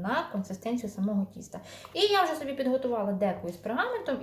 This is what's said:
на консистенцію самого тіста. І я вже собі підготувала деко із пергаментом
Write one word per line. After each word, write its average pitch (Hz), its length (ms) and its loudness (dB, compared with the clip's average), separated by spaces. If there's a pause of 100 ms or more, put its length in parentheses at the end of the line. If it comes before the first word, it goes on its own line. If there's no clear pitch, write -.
на 247 300 0
консистенцію 214 580 -2
самого 196 440 2
тіста. - 260 -12 (340)
І 330 60 -4
я 403 240 6
вже 320 120 2
собі 277 180 -4
підготувала 254 600 2
деко 185 360 0
із 180 60 -8
пергаментом 339 680 -2